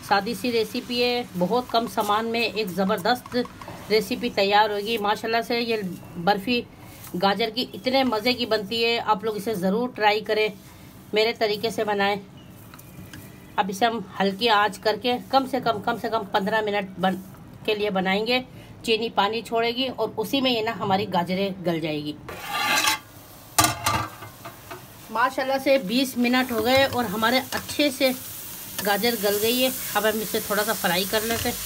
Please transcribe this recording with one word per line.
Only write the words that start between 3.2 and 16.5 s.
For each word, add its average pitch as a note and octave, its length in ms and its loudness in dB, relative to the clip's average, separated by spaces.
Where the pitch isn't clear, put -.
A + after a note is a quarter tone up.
recipe A3 400 2
तैयार G#3 420 4
होगी। G#3 260 -2
माशाल्लाह A3 440 0
से A#3 180 0
ये A3+ 220 -2
बर्फ़ी G#3 480 2
गाजर G3 340 2
की A#3 140 -4
इतने C4 420 0
मज़े A3+ 280 2
की A#3 120 -2
बनती G#3+ 360 0
है, A#3 160 2
आप G#3+ 260 0
लोग A3 120 -2
इसे G#3+ 200 -4
ज़रूर G3+ 360 0
try G#3+ 300 4
करें, G#3+ 300 0
मेरे A3 200 4
तरीके G#3+ 360 0
से A3+ 140 -2
बनाएं। G3+ 360 2
अब G3+ 120 0
इसे G#3 160 2
हम A3+ 180 0
हल्की G3 300 2
आंच G#3 300 4
करके A3 400 0
कम C4 160 4
से B3+ 140 -2
कम, A3 200 0
कम A#3 180 -2
से A#3 100 -6
कम G#3+ 220 -2
पन्द्रह G#3 320 2